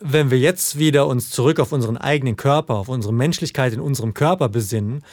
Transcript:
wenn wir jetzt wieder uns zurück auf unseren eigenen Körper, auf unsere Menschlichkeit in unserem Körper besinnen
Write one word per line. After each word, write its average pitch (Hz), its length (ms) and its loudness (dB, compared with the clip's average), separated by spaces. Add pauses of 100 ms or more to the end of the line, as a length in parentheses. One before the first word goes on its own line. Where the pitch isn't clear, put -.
wenn 147 320 2
wir 131 60 4
jetzt 147 400 0
wieder 147 280 4
uns 123 240 -2
zurück 147 300 2
auf 127 100 0
unseren 117 260 -2
eigenen 135 380 -2
Körper, 139 400 0
auf 101 140 -4
unsere 113 260 -4
Menschlichkeit 135 580 0
in 110 60 -6
unserem 131 340 -4
Körper 156 360 0
besinnen 110 640 -4